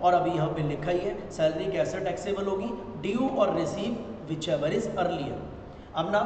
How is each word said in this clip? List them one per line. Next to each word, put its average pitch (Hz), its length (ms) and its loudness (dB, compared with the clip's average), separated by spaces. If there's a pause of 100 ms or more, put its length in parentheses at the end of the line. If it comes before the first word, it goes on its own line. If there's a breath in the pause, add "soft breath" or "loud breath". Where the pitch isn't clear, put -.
और 180 120 8
अभी 175 160 4
यहाँ 156 180 2
पे 156 160 -2
लिखा 147 260 -2
ही 180 100 4
है 196 320 -4
सैलरी 165 400 2
कैसे 170 280 0
टैक्सेबल 196 460 -2
होगी, 196 240 0 (320)
ड्यू 233 280 2
और 185 260 4
रिसीव 196 540 -2 (160)
whichever 160 440 0
is 226 140 2 (120)
earlier। - 420 -2 (560 loud breath)
अब 170 180 0
ना 208 140 4